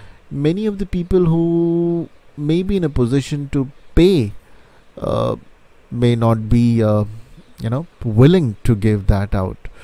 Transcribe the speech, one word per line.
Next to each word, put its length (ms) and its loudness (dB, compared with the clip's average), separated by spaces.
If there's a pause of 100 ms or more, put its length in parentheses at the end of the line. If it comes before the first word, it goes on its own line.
(320)
many 340 -2
of 140 -6
the 60 -4
people 400 0
who 840 0 (260)
may 280 -2
be 140 -2
in 60 -2
a 60 -2
position 600 -2
to 200 -2 (240)
pay, 400 2 (640)
uh, 380 -4 (560)
may 240 0
not 340 0
be, 340 2
uh, 220 2 (540)
you 100 -6
know, 160 -6 (180)
willing 600 4
to 120 2
give 320 -2
that 280 0
out. 220 -4 (260)